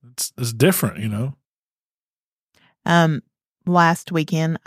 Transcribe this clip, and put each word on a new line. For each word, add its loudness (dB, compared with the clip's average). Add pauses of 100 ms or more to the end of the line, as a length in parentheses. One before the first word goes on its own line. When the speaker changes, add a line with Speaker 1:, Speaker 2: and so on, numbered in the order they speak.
(100)
Speaker 1:
It's, -10
it's -6
different, 0
you -4
know? -6 (1500)
Speaker 2:
Um, 2 (420)
last 2
weekend, -2